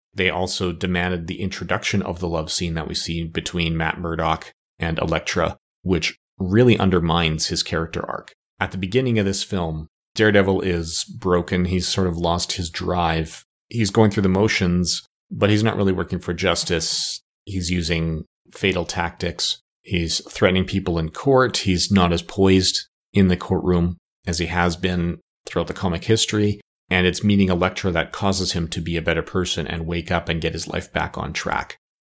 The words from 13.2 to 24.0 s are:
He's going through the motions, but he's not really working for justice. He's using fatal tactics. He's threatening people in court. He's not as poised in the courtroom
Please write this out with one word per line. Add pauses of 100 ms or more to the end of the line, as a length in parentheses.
He's
going
through
the
motions, (260)
but
he's
not
really
working
for
justice. (240)
He's
using (280)
fatal
tactics. (200)
He's
threatening
people
in
court.
He's
not
as
poised (260)
in
the
courtroom (300)